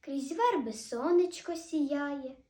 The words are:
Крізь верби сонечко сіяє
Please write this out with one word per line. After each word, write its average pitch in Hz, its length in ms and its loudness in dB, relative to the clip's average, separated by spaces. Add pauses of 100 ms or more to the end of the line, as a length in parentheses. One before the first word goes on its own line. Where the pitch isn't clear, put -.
Крізь 277 320 -6
верби 320 400 2
сонечко 339 840 2
сіяє 285 800 -2 (140)